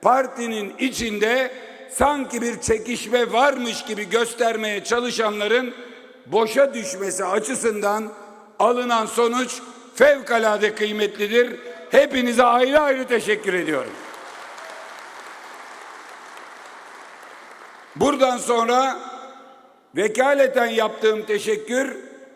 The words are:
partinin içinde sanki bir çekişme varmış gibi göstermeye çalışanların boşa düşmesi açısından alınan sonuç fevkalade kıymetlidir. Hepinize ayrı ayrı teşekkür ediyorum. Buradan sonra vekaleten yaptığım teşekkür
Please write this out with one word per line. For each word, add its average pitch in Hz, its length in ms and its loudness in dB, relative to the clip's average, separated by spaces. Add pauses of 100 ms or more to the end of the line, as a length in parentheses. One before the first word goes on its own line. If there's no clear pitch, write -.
partinin 233 760 0
içinde 233 720 0 (400)
sanki 262 520 0
bir 233 180 -4
çekişme 226 720 -2
varmış 247 520 2
gibi 208 260 -8
göstermeye 220 760 0
çalışanların 226 880 0 (520)
boşa 226 480 2
düşmesi 190 500 -6
açısından 214 880 -2 (460)
alınan 240 480 2
sonuç 240 460 0 (420)
fevkalade 226 800 4
kıymetlidir. 214 840 0 (340)
Hepinize 254 520 4
ayrı 254 380 6
ayrı 262 260 2
teşekkür 208 480 0
ediyorum. 147 380 -2 (4000)
Buradan 254 420 2
sonra 240 600 2 (1000)
vekaleten 254 680 2
yaptığım 220 600 0
teşekkür 220 720 -2 (400)